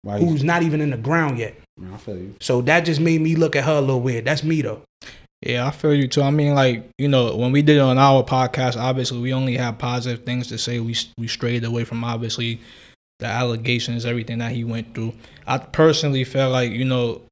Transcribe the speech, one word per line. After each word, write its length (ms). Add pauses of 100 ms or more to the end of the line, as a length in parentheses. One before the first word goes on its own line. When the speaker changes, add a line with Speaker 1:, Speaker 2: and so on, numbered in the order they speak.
Speaker 1:
Why 160
Speaker 2:
who's 240
Speaker 1:
you 60
Speaker 2:
not 160
even 180
in 80
the 80
ground 400
yet. 180 (380)
Speaker 1:
I 40
feel 200
you. 240
Speaker 2:
So 220
that 180
just 180
made 220
me 140
look 200
at 100
her 120
a 40
little 200
weird. 240
That's 180
me, 200
though. 180 (640)
Speaker 3:
Yeah, 220
I 40
feel 220
you, 140
too. 160
I 80
mean, 240
like, 420
you 100
know, 280
when 160
we 100
did 160
it 40
on 180
our 240
podcast, 520
obviously, 440
we 140
only 240
have 200
positive 480
things 220
to 100
say. 220
We, 160 (220)
we 100
strayed 360
away 200
from, 200
obviously, 560 (600)
the 80
allegations, 800
everything 340
that 140
he 100
went 320
through. 180 (320)
I 140
personally 640
feel 260
like, 220
you 140
know 360 (100)